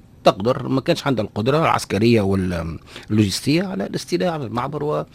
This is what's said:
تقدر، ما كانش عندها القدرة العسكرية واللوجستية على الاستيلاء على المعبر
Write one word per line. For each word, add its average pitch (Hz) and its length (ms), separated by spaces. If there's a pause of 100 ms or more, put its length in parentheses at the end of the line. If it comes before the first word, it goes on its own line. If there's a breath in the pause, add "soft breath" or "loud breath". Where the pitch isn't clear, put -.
(240)
تقدر، 127 440
ما 131 120
كانش - 260
عندها 113 180
القدرة 120 340
العسكرية 113 640
واللوجستية 95 1400
على 196 240
الاستيلاء 175 460
على 147 140
المعبر 147 580 (100)